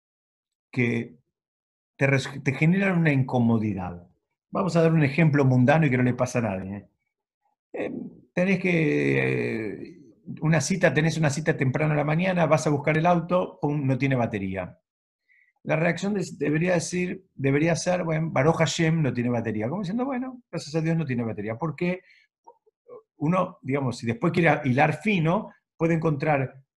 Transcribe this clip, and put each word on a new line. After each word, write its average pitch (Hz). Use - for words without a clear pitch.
que 117
te 139
res-, 135
te 135
generan 180
una 156
incomodidad. 110
Vamos 185
a 165
dar 165
un 160
ejemplo 143
mundano 131
y 131
que 127
no 123
le 123
pasa 123
a 120
nadie, 98
¿eh? 101
Eh, -
tenés 180
que, 135
eh, -
una 160
cita, 170
tenés 160
una 156
cita 156
temprano 151
a 151
la 143
mañana, 170
vas 147
a 156
buscar 151
el 160
auto, 180
pum, 147
no 131
tiene 135
batería. 95
La 151
reacción 175
de-, 185
debería 160
decir, 180
debería 147
ser, 180
bueno, 160
Baruch 139
Hashem, 160
no 127
tiene 120
batería. 110
Como 185
diciendo, 214
bueno, 254
gracias 160
a 165
Dios 165
no 160
tiene 123
batería. 110
Porque 175
uno, 175
digamos, 131
si -
después 160
quiere 165
hilar 143
fino, 185
puede 165
encontrar 151